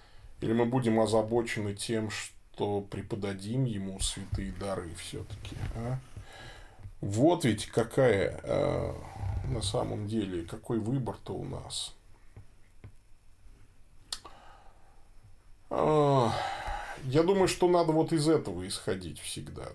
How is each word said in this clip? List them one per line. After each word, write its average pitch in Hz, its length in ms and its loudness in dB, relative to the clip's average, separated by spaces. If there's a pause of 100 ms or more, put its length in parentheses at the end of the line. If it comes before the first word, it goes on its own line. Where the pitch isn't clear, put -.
(400)
Или 110 140 0
мы 117 120 4
будем 113 340 4
озабочены 110 760 2
тем, 110 360 -2
что - 720 -4
преподадим 101 840 -4
ему 98 340 -4
святые 98 540 -4
дары 92 420 -4
все-таки, - 600 -10 (200)
а? 123 220 -2 (1040)
Вот 131 440 4
ведь 107 220 2
какая, 113 760 2
а, - 520 0 (540)
на 120 120 -2
самом 107 460 -2
деле, 98 360 -2
какой - 360 -4
выбор-то 110 540 -2
у 95 120 -6
нас. - 480 -8 (3750)
А, 143 600 6 (760)
я 139 180 4
думаю, 190 240 6
что 180 200 4
надо 175 240 6
вот 160 220 4
из 151 140 2
этого 101 400 2
исходить 95 520 -4
всегда. - 560 -8